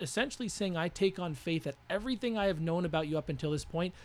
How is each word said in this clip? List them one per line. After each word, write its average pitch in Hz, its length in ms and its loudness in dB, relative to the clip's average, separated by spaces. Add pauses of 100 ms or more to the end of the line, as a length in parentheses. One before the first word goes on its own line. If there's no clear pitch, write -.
essentially 233 480 -2
saying, 185 280 0
"I 165 100 2
take 190 320 2
on 175 160 -2
faith 160 300 0
that 139 100 -4 (160)
everything 226 480 0
I 202 80 4
have 175 140 2
known 165 240 2
about 160 240 2
you 156 100 0
up 147 100 -2
until 143 220 -2
this 147 140 0
point 175 280 -2 (120)